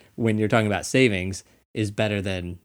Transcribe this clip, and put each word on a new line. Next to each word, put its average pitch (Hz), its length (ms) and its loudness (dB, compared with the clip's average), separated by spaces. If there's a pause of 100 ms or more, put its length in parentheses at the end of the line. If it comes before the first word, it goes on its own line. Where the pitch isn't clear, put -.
(160)
when 110 220 2
you're 107 100 2
talking 107 200 4
about 98 180 -2
savings, 95 580 0 (300)
is 107 180 -2
better 104 300 -2
than 90 440 -6